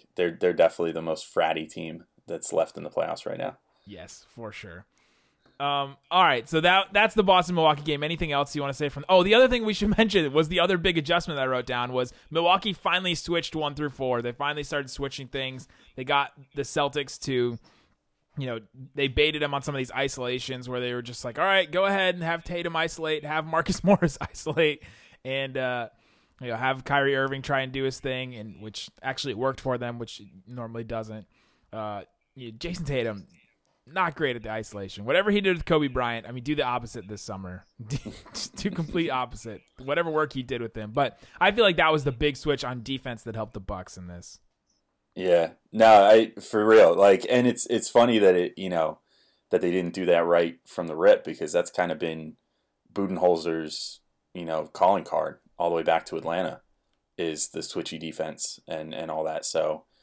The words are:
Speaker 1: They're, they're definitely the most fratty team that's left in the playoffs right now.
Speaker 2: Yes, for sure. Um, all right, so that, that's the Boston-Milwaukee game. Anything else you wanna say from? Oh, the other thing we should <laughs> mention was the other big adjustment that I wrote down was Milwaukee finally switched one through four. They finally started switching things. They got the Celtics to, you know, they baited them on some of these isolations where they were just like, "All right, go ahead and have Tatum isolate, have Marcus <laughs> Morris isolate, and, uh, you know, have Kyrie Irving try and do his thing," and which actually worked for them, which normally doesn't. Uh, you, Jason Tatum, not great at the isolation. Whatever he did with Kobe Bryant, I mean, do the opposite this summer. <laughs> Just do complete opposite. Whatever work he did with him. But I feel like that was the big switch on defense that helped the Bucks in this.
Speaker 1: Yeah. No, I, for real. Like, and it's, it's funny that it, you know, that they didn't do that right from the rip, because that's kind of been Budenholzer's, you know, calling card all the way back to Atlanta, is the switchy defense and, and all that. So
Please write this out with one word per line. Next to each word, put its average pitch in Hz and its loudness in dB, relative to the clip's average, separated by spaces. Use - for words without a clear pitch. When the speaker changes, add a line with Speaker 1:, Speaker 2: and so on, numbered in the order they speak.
Speaker 1:
They're, 87 -2
they're 90 2
definitely 82 2
the 80 -6
most 82 -6
fratty 80 0
team 82 -12
that's - -8
left 82 -2
in 85 -14
the 76 -10
playoffs 82 -6
right - -8
now. - -10
Speaker 2:
Yes, 92 -20
for 110 -14
sure. 92 -18
Um, 143 -4
all 180 4
right, 127 2
so 160 0
that, 185 4
that's 208 4
the 214 2
Boston-Milwaukee 175 4
game. 147 -2
Anything 156 -4
else 139 0
you 147 -4
wanna 139 -4
say 147 -4
from? 139 -8
Oh, 185 8
the 202 4
other 247 8
thing 233 0
we 214 0
should 202 0
<laughs> 208 2
mention 190 4
was 151 4
the 170 0
other 185 4
big 170 0
adjustment 165 0
that 135 0
I 131 0
wrote 127 -2
down 123 -4
was 127 -2
Milwaukee 175 2
finally 180 -2
switched 165 -4
one 147 -4
through 147 -4
four. 127 -2
They 120 -4
finally 143 -6
started 139 -6
switching 139 -10
things. 131 -8
They 131 -10
got 143 2
the 143 -6
Celtics 143 -4
to, 120 0
you 139 -8
know, 117 -6
they 139 0
baited 147 2
them 143 -2
on 139 -2
some 143 -6
of 139 -4
these 127 -6
isolations 127 -6
where 123 -4
they 123 -4
were 123 -6
just 120 -12
like, 120 -8
"All 156 0
right, 190 2
go 175 0
ahead 190 0
and 175 -8
have 165 -4
Tatum 170 -6
isolate, 160 -4
have 156 -4
Marcus 160 -2
<laughs> - -
Morris 175 4
isolate, 151 -2
and, 135 -6
uh, 123 -4
you 127 -10
know, 117 -4
have 131 -2
Kyrie 139 2
Irving 135 -2
try 135 -2
and 131 -10
do 135 -4
his 131 -4
thing," 127 -6
and 107 -14
which - -14
actually 131 -6
worked 127 -4
for 127 -4
them, 120 -8
which 113 -14
normally 117 -12
doesn't. 110 -10
Uh, 107 -8
you, 120 -16
Jason 170 -8
Tatum, 113 -4
not 175 -2
great 135 -2
at 110 -12
the 110 -8
isolation. 101 -10
Whatever 180 2
he 202 2
did 185 2
with 151 -8
Kobe 156 2
Bryant, 123 -4
I 113 -14
mean, 123 -12
do 147 -2
the 147 -2
opposite 120 -4
this 104 -12
summer. 95 -12
<laughs> 110 -16
Just - -10
do - -4
complete 170 -4
opposite. 120 -8
Whatever 156 -2
work 151 0
he 160 -8
did 123 -6
with 113 -8
him. 107 -10
But 131 0
I 190 6
feel 220 2
like 185 4
that 160 4
was 151 2
the 135 -2
big 131 -2
switch 147 -2
on 123 -8
defense 127 -8
that 113 -10
helped 110 -8
the 104 -10
Bucks 92 -12
in 90 -16
this. 87 -18
Speaker 1:
Yeah. 87 2
No, 110 8
I, 110 8
for 107 0
real. 107 10
Like, 95 6
and 123 4
it's, 123 0
it's 117 -2
funny 120 6
that 92 8
it, 90 0
you 95 -6
know, 80 -2
that 87 2
they 87 0
didn't 87 -2
do 92 -4
that 85 4
right 85 2
from 90 -8
the 78 -8
rip, 95 6
because 80 -8
that's 87 0
kind 87 -2
of 78 -6
been 80 -8
Budenholzer's, 85 -2
you 90 -10
know, 80 -6
calling 92 2
card 80 -4
all 85 0
the 85 0
way 82 0
back 82 0
to 82 -8
Atlanta, 82 -6
is 82 -4
the - -10
switchy 82 -8
defense 80 -10
and, 80 -10
and 80 -10
all 80 -6
that. 78 -6
So 78 -2